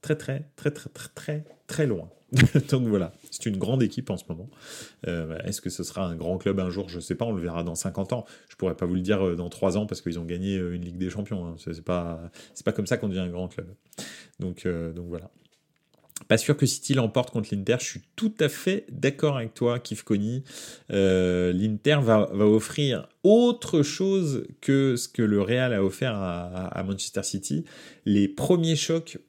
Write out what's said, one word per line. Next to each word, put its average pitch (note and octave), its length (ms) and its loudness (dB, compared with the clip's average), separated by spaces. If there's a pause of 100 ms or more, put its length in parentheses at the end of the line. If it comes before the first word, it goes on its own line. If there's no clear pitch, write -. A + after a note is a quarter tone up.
très, D3+ 140 -2
très, C#3 280 -6 (120)
très, - 140 -2
très, - 200 -14
très, - 240 -16
très, D3+ 300 -8 (220)
très D#3 200 0
loin. F2+ 240 -4 (220)
<laughs> B2+ 380 6
Donc B2+ 180 2
voilà, F#2+ 240 2 (180)
c'est - 160 -8
une G#2 100 -2
grande A2 260 2
équipe - 280 -2
en F#2+ 60 -2
ce - 120 -12
moment. F2+ 220 -10 (560)
Euh, E2 380 -4
est-ce F#2+ 160 -6
que F#2 100 -6
ce F2+ 140 -8
sera F#2 220 -6
un E2+ 100 -4
grand E2 200 -4
club F#2+ 220 0
un F#2 100 0
jour ? F#2 200 -6
Je E2+ 120 -10
sais F2 140 -4
pas, A#2 100 -2
on A#2 80 -2
le F#2 80 -4
verra E2+ 220 -4
dans E2+ 120 -4
cinquante F#2+ 380 -4
ans. A#2+ 120 -4 (240)
Je - 80 -20
pourrais F#2 200 -2
pas F#2 100 -2
vous F2 80 0
le F#2 60 0
dire, G2 240 0
euh, F2 120 0
dans F2 120 -6
trois F#2+ 300 0
ans G#2+ 80 -2
parce F#2+ 140 -6
qu'ils E2+ 180 -4
ont E2 60 -6
gagné, F2+ 320 -2
euh, F2 180 -2
une F2 100 -6
Ligue E2+ 140 -10
des F#2 120 -2
Champions, F#2+ 360 -6
hein. E2 120 -8
C'est, E2+ 160 -10
c'est D#2+ 100 -16
pas, E2+ 460 -4 (240)
c'est - 100 -16
pas A2 80 2
comme G#2 140 -2
ça B2 100 0
qu'on A2 120 -4
devient F#2 120 -2
un F2+ 80 -4
grand F2+ 200 -6
club. E2+ 200 -12 (720)
Donc, F2+ 260 -6
euh, E2 260 -2
donc F2 160 -10
voilà. E2+ 220 -10 (1000)
Pas A#2 100 6
sûr D3 180 2
que C#3 100 4
City - 280 0
l'emporte B2 360 2
contre G#2+ 240 -4
l'Inter. G2+ 260 2
Je - 60 -8
suis - 160 -10 (140)
tout A3 240 -2
à D3+ 80 4
fait F#3 420 -2
d'accord C#3+ 460 0
avec A#2 180 -6
toi, A#2+ 240 2
Kif - 240 -8
Kony. A2 400 0 (480)
Euh, F#2 600 4
l'Inter G#2+ 500 2
va, A2 300 6
va G2+ 140 4
offrir A2 640 2 (140)
autre A#3 600 6
chose F#3 640 0 (140)
que C3+ 360 4
ce - 120 -6
que - 140 0
le G#2 180 4
Real B2 320 2
a G2 120 2
offert A2+ 300 0
à, F2 300 -4
à, F#2 220 -6
à - 160 -6
Manchester F#2+ 420 -4
City. C#3+ 400 -4 (420)
Les G2+ 220 4
premiers E3 480 2
chocs E3 420 -4 (100)